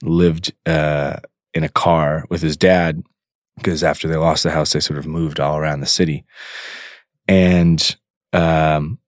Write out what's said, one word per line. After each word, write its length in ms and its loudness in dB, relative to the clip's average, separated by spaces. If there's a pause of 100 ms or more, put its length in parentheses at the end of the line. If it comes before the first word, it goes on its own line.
lived, 520 0 (120)
uh, 520 -2 (360)
in 120 -2
a 40 -6
car 600 0
with 120 -4
his 140 0
dad, 480 2 (580)
'cause 220 -2
after 240 -2
they 80 -2
lost 280 0
the 80 0
house, 200 -2
they 80 -2
sort 200 -4
of 80 -10
moved 340 -4
all 160 0
around 240 -4
the 60 -8
city. 360 0 (1040)
And, 680 4 (380)
um, 760 0